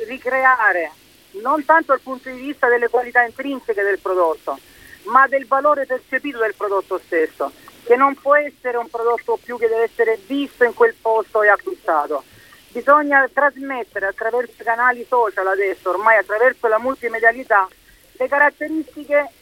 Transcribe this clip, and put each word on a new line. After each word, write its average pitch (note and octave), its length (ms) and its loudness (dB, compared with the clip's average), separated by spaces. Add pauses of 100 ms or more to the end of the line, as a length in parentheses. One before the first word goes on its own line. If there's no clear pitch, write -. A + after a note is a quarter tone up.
ricreare, B3 840 0 (500)
non C#4+ 240 -2
tanto D#4+ 220 4
dal C4 140 0
punto C4 280 -12
di B3+ 100 -14
vista C4 300 -2
delle A#3+ 180 2
qualità A#3+ 360 0
intrinseche A#3+ 580 -6
del G3 180 0
prodotto, E3 600 -2 (460)
ma B3 220 4
del C4+ 200 -4
valore C#4 400 0
percepito B3+ 500 -8
del A3 180 -2
prodotto F#3+ 480 -4
stesso, D#3 480 -4 (320)
che A#3 120 4
non C#4 200 2
può C#4 200 0
essere C#4+ 420 -4
un A#3 120 -6
prodotto A#3 540 -2
più A#3+ 140 -12
che A#3 100 -2
deve A3+ 160 0
essere A3 440 -2
visto C#4 360 -4
in A#3 100 0
quel A3+ 260 2
posto A3 420 -2
e G#3 80 4
acquistato. D3+ 760 -2 (460)
Bisogna C#4 640 2
trasmettere C4+ 720 -2
attraverso A3+ 540 -4
i A#3 40 -18
canali A#3+ 440 0
social G#3+ 400 0
adesso, F#3+ 420 -2
ormai G#3+ 280 4
attraverso A3 500 0
la A3 100 2
multimedialità, A#3 920 0 (500)
le B3+ 120 -2
caratteristiche, D4 1000 -2 (120)